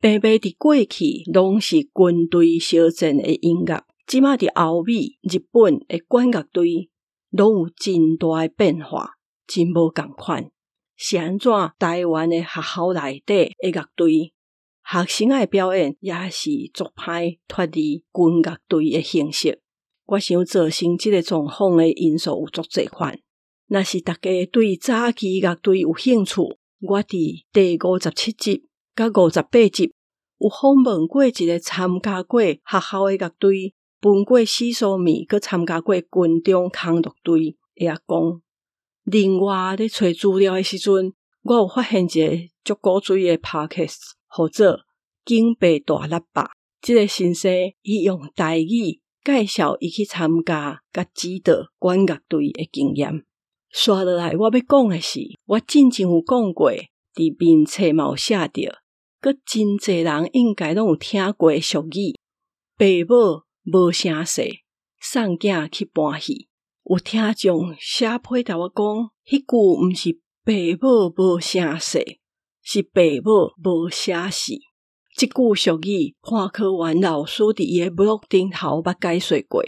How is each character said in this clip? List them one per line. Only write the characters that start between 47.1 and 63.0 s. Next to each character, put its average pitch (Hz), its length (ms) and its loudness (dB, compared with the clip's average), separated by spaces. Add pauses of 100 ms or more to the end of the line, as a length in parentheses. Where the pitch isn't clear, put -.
生 190 160 -2 (300)
伊 202 220 -2
用 170 340 -2
台 165 220 -2
语 185 420 -2 (240)
介 254 220 0
绍 156 340 -2
伊 175 80 -6
去 208 160 -6
参 170 240 -4 (160)
加 151 380 -6 (100)
甲 - 120 -6 (100)
指 180 260 -8
导 165 140 2 (240)
管 180 260 2
乐 165 140 -2 (100)
队 147 220 -2
的 - 200 -10
经 139 240 -4
验。 147 300 -6 (460)
刷 190 340 0
落 180 100 0
来， 170 220 -4
我 202 80 0
要 220 60 2
讲 247 380 2
的 170 120 -2
是， - 200 -8 (260)
我 202 120 0
真 269 320 6
正 190 180 -2
有 170 160 4
讲 226 280 0
过， 143 180 2 (420)
伫 160 240 -2
面 160 300 6
册 165 260 0
嘛 156 120 2
有 139 100 -4
写 - 220 -2 (120)
着， - 300 -8 (420)
搁 269 120 0 (120)
真 208 320 -2
侪 175 280 -2
人 156 280 -2
应 240 220 2
该 160 200 -4
拢 214 160 0
有 156 60 2
听 196 360 -4
过 160 180 2
的 147 100 -2
俗 151 280 -4
语 175 260 -6 (640)
：“爸 208 80 4 (220)